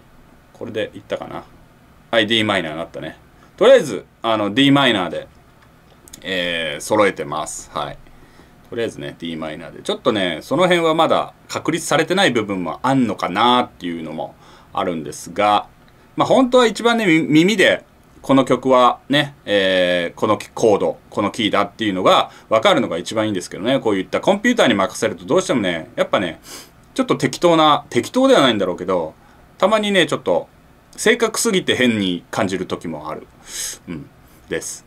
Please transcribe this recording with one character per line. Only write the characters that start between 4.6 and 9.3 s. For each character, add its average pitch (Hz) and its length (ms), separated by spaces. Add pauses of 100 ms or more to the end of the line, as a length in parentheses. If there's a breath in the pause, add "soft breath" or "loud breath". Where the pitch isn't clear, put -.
ィ 139 80
ー - 20
マ 139 160
イ 117 60
ナ 92 140
ー - 20
で、 76 180 (920)
え 85 580
ー、 - 20
揃 107 240
え 92 60
て 78 140
ま 76 220
す。 - 260
は 73 180
い。 - 60 (760 soft breath)
と - 40
り 117 40
あ 113 60
え - 20
ず - 100
ね、 71 200
デ 85 80
ィ 82 80